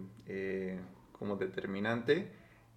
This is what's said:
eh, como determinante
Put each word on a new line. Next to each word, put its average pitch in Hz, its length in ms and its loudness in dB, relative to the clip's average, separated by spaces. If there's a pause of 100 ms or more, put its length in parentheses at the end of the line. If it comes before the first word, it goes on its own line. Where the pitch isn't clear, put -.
(260)
eh, 95 540 -2 (320)
como 101 240 -2
determinante 110 960 2 (460)